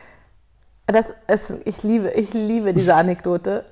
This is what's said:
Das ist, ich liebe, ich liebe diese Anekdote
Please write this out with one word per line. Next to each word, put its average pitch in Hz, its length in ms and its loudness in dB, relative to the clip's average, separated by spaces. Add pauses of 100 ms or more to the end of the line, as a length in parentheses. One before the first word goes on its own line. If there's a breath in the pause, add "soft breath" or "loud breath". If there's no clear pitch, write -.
(880 loud breath)
Das 220 260 2 (140)
ist, - 260 0 (120)
ich - 180 -8
liebe, 214 280 0
ich 214 220 -2
liebe 214 400 -2
diese 175 220 4
Anekdote 180 760 0